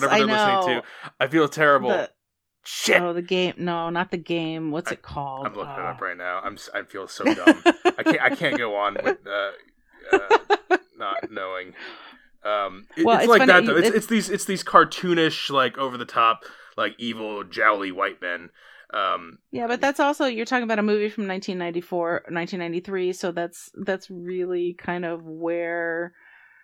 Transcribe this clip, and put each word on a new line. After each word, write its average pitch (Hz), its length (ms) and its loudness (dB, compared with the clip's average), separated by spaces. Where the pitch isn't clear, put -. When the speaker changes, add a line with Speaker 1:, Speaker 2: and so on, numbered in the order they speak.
Speaker 1:
whatever 139 120 4
Speaker 2:
I 208 40 6
Speaker 1:
they're 214 100 4
listening 214 280 4
Speaker 2:
know. 117 60 -4
Speaker 1:
to. - 20 -8
I 139 80 2
feel 147 200 4
terrible. 143 420 4
Speaker 2:
The, 151 200 0
Speaker 1:
Shit. - 380 2
Speaker 2:
oh, 175 120 0
the 175 80 -4
game. 180 360 0
No, 170 340 -4
not 175 180 -2
the 185 80 -6
game. 160 540 -4
What's 160 200 -6
Speaker 1:
I, - 20 -6
Speaker 2:
it - 100 -12
called? 135 440 -8
Speaker 1:
I'm - 60 -12
looking 98 200 -10
it - 60 -10
Speaker 2:
Uh, 90 120 -6
Speaker 1:
up 85 100 -12
right 90 160 -6
now. 90 260 -6
I'm 101 100 -8
s-, - 200 -18
I 104 100 -6
feel 95 240 -12
so - 180 -6
dumb. - 380 2
Speaker 2:
<laughs> - 20 0
Speaker 1:
I - 380 2
can't. 302 180 0
I - 140 4
can't 170 220 0
go 113 180 -2
on 101 280 0
with, - 140 0
uh, 98 240 -2
uh, - 640 2
Speaker 2:
<laughs> - 100 -20
Speaker 1:
not 98 340 -4
knowing. 92 420 -8
Um, 101 440 -2
it, 160 80 2
Speaker 2:
Well, 233 120 6
Speaker 1:
it's - 80 2
Speaker 2:
it's 233 40 6
Speaker 1:
like 226 120 8
Speaker 2:
funny, 254 100 8
Speaker 1:
that 180 120 10
Speaker 2:
you, - 60 -2
Speaker 1:
though. 147 80 2
It's, 190 120 4
Speaker 2:
it 214 60 2
Speaker 1:
it's 220 120 -2
these, 214 240 0
it's 196 140 -4
these 190 180 -4
cartoonish, 165 880 2
like, 127 260 2
over 131 200 -6
the 120 80 -10
top, 113 380 2
like, 107 200 -2
evil, 110 460 -8
jowly 101 480 2
white 95 300 -2
men. 87 280 -6
Um, 90 460 -2
Speaker 2:
Yeah, 247 120 -6
Speaker 1:
I 233 40 -2
Speaker 2:
but 233 60 -2
Speaker 1:
mean 247 80 -2
Speaker 2:
that's 277 180 0
also, 294 260 2
you're 233 200 -2
talking 247 200 0
about 220 140 0
a 208 40 2
movie 214 260 2
from 208 180 -6
nineteen 190 300 -6
ninety-four, 175 720 -4
nineteen 175 300 -6
ninety-three, 180 540 -4
so 180 180 -4
that's, 170 420 -8
that's 190 380 -6
really 180 640 -4
kind 175 320 -6
of 165 200 -8
where 170 880 -4